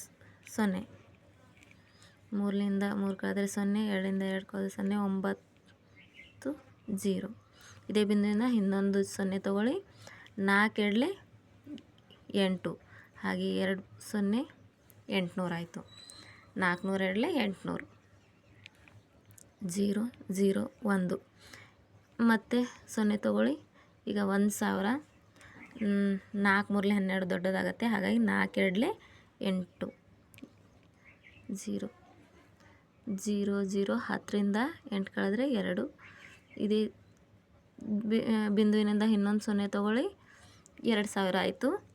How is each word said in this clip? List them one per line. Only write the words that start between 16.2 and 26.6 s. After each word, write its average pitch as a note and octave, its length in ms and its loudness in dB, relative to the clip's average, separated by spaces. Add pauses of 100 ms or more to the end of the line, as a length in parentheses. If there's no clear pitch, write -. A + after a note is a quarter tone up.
ನಾಲ್ಕುನೂರು F#3+ 460 0
ಎರಡ್ಲೆ G#3+ 220 0 (140)
ಎಂಟುನೂರು, F3+ 440 -6 (1900)
ಜೀರೋ, G3+ 280 0 (360)
ಜೀರೋ, G3+ 260 2 (280)
ಒಂದು. F3+ 240 0 (1120)
ಮತ್ತೆ A3+ 280 0 (360)
ಸೊನ್ನೆ G#3 220 2 (100)
ತಗೊಳ್ಳಿ. G#3+ 280 2 (560)
ಈಗ G#3 80 -2 (160)
ಒಂದು G3+ 260 4
ಸಾವಿರ, G3 280 0 (960)
ಮ್, G3+ 260 2 (320)
ನಾಲ್ಕು G3+ 280 4